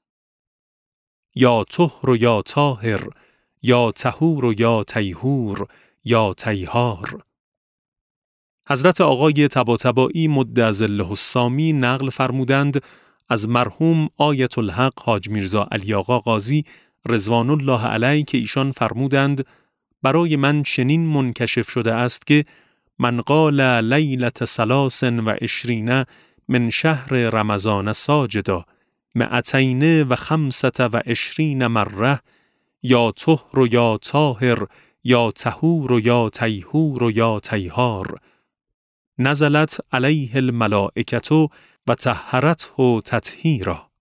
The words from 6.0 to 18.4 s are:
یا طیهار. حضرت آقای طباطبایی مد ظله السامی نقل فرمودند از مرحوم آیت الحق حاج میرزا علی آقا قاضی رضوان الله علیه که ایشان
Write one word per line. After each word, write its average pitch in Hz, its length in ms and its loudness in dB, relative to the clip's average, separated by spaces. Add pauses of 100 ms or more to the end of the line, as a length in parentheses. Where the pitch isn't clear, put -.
یا 110 300 2
طیهار. 104 880 -4 (1500)
حضرت 143 320 2
آقای 147 480 4
طباطبایی 127 800 0
مد 117 420 2
ظله 101 380 -2
السامی 123 640 0
نقل 131 380 0
فرمودند 135 720 0 (460)
از 110 200 -2
مرحوم 156 680 2
آیت 139 420 0
الحق 117 440 -2
حاج 101 260 -2
میرزا 101 440 -2
علی 101 220 -4
آقا 110 240 0
قاضی 117 460 0 (420)
رضوان 117 440 0
الله 135 360 0
علیه 120 360 0
که 143 160 -2
ایشان 135 340 -4